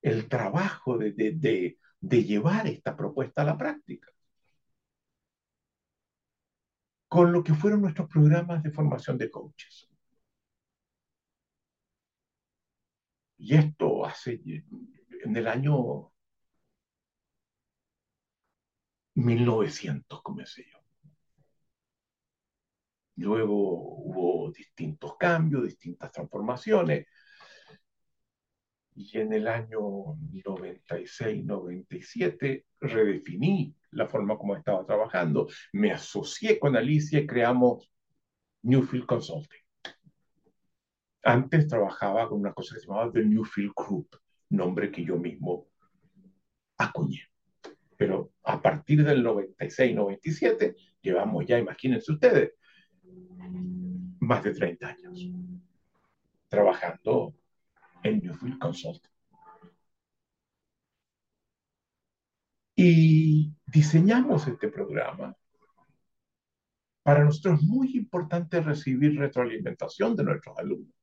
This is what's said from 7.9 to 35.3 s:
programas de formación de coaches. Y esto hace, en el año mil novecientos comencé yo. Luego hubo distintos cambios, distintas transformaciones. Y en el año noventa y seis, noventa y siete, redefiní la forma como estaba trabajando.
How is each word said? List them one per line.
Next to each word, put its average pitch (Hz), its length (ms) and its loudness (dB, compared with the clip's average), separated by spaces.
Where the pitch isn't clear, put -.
programas 165 540 4
de 151 80 -4
formación - 460 -2
de 120 120 -4
coaches. - 580 -20
Y - 180 0
esto - 500 2
hace, - 380 -10
en - 960 -10
el 113 100 -2
año 131 640 -2
mil 120 320 2
novecientos 101 760 -4
comencé - 480 -16
yo. - 100 -20
Luego 101 840 -2
hubo 92 500 -2
distintos - 680 -12
cambios, 160 460 2
distintas - 480 -12
transformaciones. 127 960 -2
Y - 220 -10
en 110 160 -2
el 107 140 -2
año 113 320 -6
noventa 92 540 -10
y - 80 -14
seis, 107 360 -6
noventa 92 520 -8
y - 60 -12
siete, - 640 -4
redefiní 113 960 0
la 113 180 -4
forma 107 300 -2
como 101 180 -4
estaba 92 300 -4
trabajando. 92 600 0